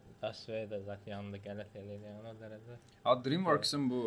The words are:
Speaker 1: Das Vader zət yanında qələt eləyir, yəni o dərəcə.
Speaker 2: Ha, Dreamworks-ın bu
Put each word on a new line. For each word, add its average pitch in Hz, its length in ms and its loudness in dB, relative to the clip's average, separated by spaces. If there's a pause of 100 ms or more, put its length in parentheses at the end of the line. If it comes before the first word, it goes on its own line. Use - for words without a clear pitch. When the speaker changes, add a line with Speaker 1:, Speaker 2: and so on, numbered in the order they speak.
(180)
Speaker 1:
Das - 280 -6
Vader 110 340 -4
zət 101 300 -8
yanında 101 260 -6
qələt 101 400 -10
eləyir, 101 240 -10
yəni 104 300 -12
o 113 80 -10
dərəcə. 110 400 -14 (220)
Speaker 2:
Ha, 127 160 8
Dreamworks-ın 143 720 4
bu 123 160 2